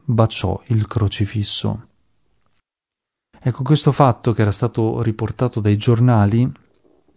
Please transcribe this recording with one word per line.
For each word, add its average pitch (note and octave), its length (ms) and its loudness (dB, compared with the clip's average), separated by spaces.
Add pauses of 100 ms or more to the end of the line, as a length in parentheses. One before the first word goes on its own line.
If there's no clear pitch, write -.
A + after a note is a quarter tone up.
baciò G#2+ 600 -2
il G#2+ 200 -2
crocifisso. G#2 1000 -4 (1500)
Ecco, B2+ 220 -6
questo D3 280 2
fatto, B2+ 420 2
che A2 100 0
era G#2 100 2
stato A#2 500 -2
riportato A2 580 -4
dai G#2 160 2
giornali, A#2 840 2 (560)